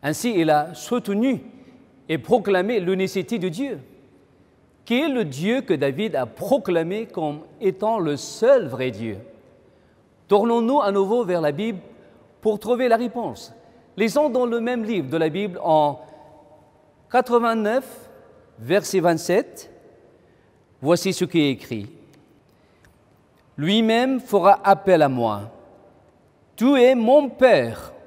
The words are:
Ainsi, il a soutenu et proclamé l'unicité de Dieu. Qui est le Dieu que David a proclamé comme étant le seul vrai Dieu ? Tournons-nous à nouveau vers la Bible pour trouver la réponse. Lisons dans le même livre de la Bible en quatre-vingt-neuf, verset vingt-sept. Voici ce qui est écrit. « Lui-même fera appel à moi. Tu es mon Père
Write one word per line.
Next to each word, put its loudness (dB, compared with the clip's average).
Ainsi, -2
il 2
a 0
soutenu -2
et -2
proclamé 0
l'unicité -2
de -2
Dieu. -8
Qui 0
est 0
le -2
Dieu -2
que -2
David -2
a -2
proclamé -2
comme -6
étant -2
le -2
seul 2
vrai -4
Dieu ? -10
Tournons-nous 2
à 0
nouveau 0
vers -2
la 0
Bible -6
pour -2
trouver -2
la 4
réponse. -6
Lisons 0
dans 0
le -4
même -4
livre -4
de -4
la 0
Bible -6
en 0
quatre-vingt-neuf, -2
verset -2
vingt-sept. -2
Voici 0
ce -2
qui 0
est 2
écrit. « -8
Lui-même 0
fera 4
appel 4
à 4
moi. -4
Tu 4
es 6
mon 4
Père 2